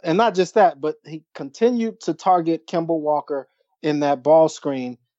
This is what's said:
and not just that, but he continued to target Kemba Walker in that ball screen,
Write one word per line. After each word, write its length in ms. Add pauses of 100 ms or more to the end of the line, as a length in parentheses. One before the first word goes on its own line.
and 140
not 180
just 180
that, 260
but 160 (100)
he 180 (100)
continued 680
to 120
target 540
Kemba 300
Walker 500 (340)
in 200
that 220
ball 240
screen, 500 (220)